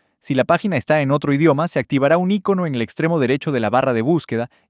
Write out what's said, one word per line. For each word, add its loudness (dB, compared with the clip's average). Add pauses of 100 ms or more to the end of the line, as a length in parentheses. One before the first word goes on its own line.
(200)
si -6
la 2
página 0
está 0
en 0
otro 0
idioma, 2
se -4
activará 2
un 0
icono -2
en -4
el -2
extremo -2
derecho -2
de -2
la 0
barra 2
de 0
búsqueda -2 (200)